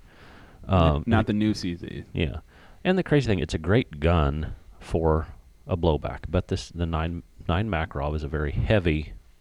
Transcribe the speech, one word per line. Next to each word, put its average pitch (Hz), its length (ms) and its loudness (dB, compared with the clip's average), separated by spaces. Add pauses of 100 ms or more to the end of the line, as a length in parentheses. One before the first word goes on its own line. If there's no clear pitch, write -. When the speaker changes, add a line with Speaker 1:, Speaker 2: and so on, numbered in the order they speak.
(640)
Speaker 1:
N-, - 80 0
Speaker 2:
Um, 80 320 6
Speaker 1:
not 113 200 4
Speaker 2:
it - 20 -6
Speaker 1:
the 113 60 0
new 107 200 2
C 90 220 -4
Z. - 380 -12
Speaker 2:
Yeah. 78 240 -2 (440)
And 185 160 2
the 180 60 0
crazy 143 240 2
thing, 98 120 2
it's 78 140 -4
a 95 40 -2
great 85 420 0
gun 78 560 2 (240)
for 80 480 2 (400)
a - 80 0
blowback, 76 440 0 (100)
but 87 180 0
this, - 220 -6
the 85 160 -4
nine, 82 380 -4 (220)
nine 98 240 0
Makarov 78 460 -2
is 76 80 -4
a 71 60 -6
very 73 240 -2
heavy, 85 580 0 (300)